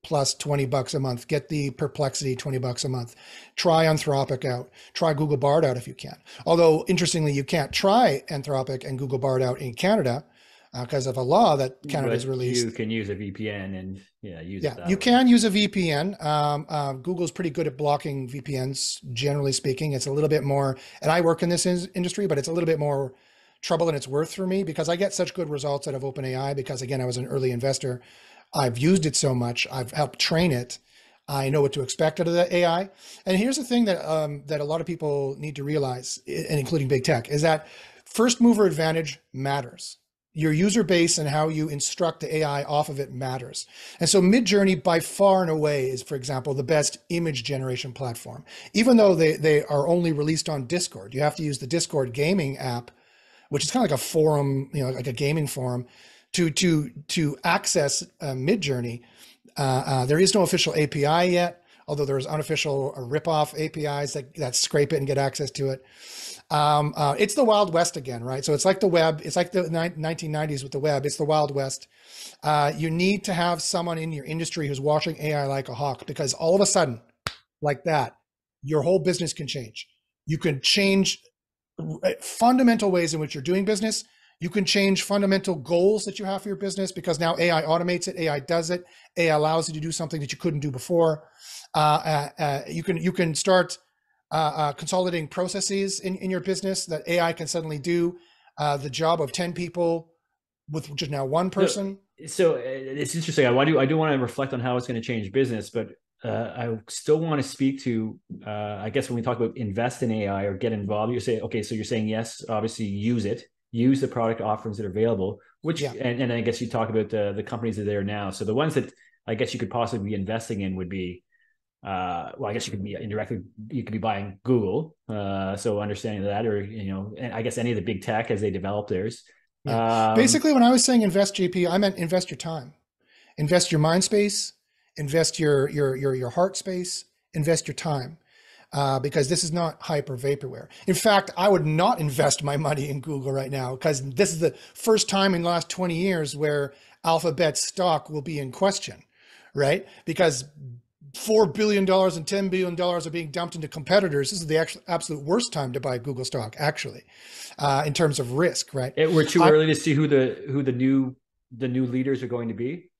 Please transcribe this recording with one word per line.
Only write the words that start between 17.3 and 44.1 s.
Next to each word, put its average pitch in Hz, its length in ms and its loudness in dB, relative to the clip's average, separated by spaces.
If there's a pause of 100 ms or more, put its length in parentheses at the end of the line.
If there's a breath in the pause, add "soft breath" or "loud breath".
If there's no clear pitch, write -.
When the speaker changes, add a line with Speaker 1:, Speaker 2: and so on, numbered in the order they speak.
Speaker 1:
pretty 175 180 -4
good 151 160 -2
at 131 100 -6
blocking 143 520 -2
V 135 140 -10
P 139 140 -6
Ns, 135 440 -4 (120)
generally 139 400 0
speaking. 139 400 -2
It's 131 140 -4
a 139 60 -4
little 151 160 2
bit 151 160 2
more, 139 340 0 (240 loud breath)
and 151 80 2
I 170 100 4
work 165 220 2
in 170 60 0
this 175 180 0
in-, 175 300 -2
industry, 180 320 -2
but 147 100 0
it's 135 80 -4
a 202 60 -4
little 170 140 0
bit 160 120 2
more 139 360 -2 (460 soft breath)
trouble 165 260 0
than 156 100 0
it's 135 100 -6
worth 143 260 -2
for 190 140 -4
me, 190 160 0
because 160 260 -2
I 170 60 2
get 190 200 0
such 180 200 -2
good 170 140 -4
results 143 400 -4
out 139 80 -4
of 127 80 -6
Open 135 200 -6
A 131 120 -4
I, 139 180 -2
because 131 260 -6
again, 131 200 -4
I 127 60 0
was 123 100 -2
an 123 100 -4
early 131 240 0
investor. 123 500 -2 (540 loud breath)
I've 127 240 0
used 160 280 4
it 139 100 -2
so 135 180 2
much. 120 380 -2
I've 127 180 -6
helped 147 300 -2
train 170 320 2
it. - 260 -4 (480 soft breath)
I 139 240 -2
know 147 100 2
what 139 120 4
to 143 100 -4
expect - 380 -2
out 165 80 2
of 170 40 0
the 175 220 2
A 175 100 4
I. 175 260 0 (360 loud breath)
And 185 100 2
here's 247 200 2
the 285 80 -4
thing 240 220 2
that, 180 220 0
um, 151 380 -2
that 151 140 -4
a 147 40 -2
lot 156 160 -2
of 160 60 -6
people 143 540 -4
need 147 160 -8
to 139 80 -8
realize, 135 640 -4
i-, 151 200 -4
and 151 120 0
including 139 260 0
big 127 160 2
tech, 135 260 2
is 147 140 0
that 160 240 2 (380 loud breath)
first 240 360 2
mover 226 240 6
advantage 160 540 0 (140)
matters. 135 680 -6 (340)
Your 156 200 0
user 190 320 4
base 170 340 4
and 151 100 -2
how 151 200 0
you 156 200 -2
instruct 156 520 -2
the 160 160 -4
A 156 80 2
I 143 180 -2
off 151 260 0
of 143 120 -8
it 135 120 -6
matters. 127 540 -8 (320 loud breath)
And 165 100 2
so 190 140 6